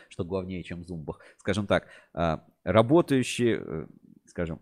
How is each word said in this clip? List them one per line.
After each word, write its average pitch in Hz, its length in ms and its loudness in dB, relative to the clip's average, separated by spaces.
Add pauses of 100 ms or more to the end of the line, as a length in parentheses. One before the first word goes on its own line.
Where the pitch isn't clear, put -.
что - 140 -8
главнее, 90 400 -6
чем 87 200 -10
Зумбах. 80 360 -10 (180)
Скажем 101 300 -2
так, 90 200 0 (260)
а, 82 320 0 (180)
работающие, 120 960 4
э, 69 260 -8 (400)
скажем, 82 340 -6